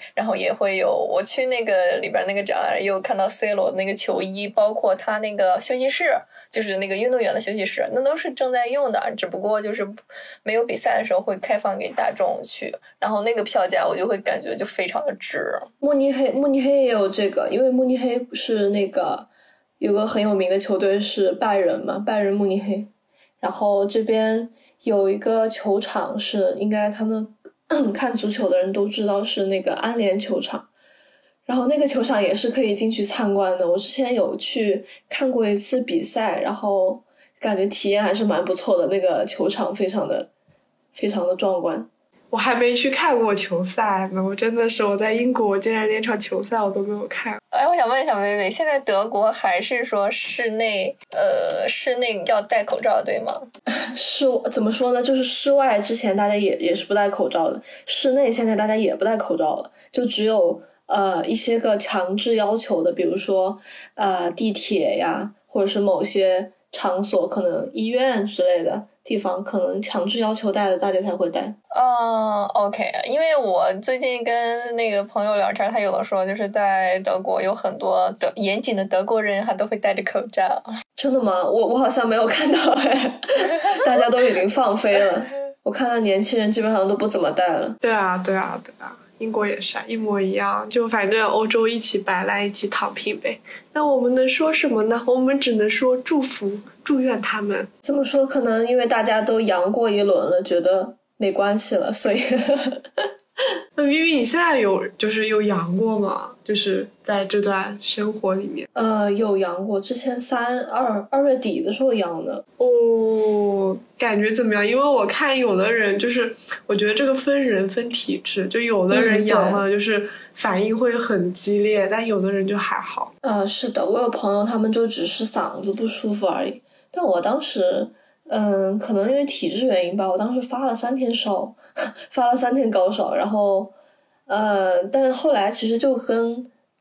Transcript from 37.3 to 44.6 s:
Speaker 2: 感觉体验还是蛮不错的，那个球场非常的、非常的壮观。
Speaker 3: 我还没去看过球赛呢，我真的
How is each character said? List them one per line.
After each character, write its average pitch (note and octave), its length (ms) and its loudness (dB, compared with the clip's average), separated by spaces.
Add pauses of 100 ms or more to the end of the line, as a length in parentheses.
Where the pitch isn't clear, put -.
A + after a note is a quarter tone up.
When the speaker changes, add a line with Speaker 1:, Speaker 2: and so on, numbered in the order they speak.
Speaker 2:
感 G#3+ 180 0
觉 F#3+ 100 2
体 G3+ 220 -2
验 G#3 120 4
还 G3 120 2
是 A3 100 0
蛮 F3 220 2
不 - 80 0
错 G3 240 0
的， E3+ 100 2
那 F#3+ 120 0
个 F3+ 260 2
球 - 240 -2
场 - 260 -4
非 G3+ 120 -2
常 G3 200 -2
的、 - 220 -4 (640)
非 - 160 -4
常 F#3+ 180 -2
的 F#3 80 2
壮 F#3 240 0
观。 G3+ 300 -4 (400)
Speaker 3:
我 A#3 80 -2
还 A3 160 2
没 A#3+ 220 2
去 C4 160 0
看 C4 260 2
过 A3 160 2
球 F#3 300 -2
赛 F#3+ 480 -2
呢， F#3 100 -2
我 G3 140 -2
真 A3+ 180 0
的 A#3 140 2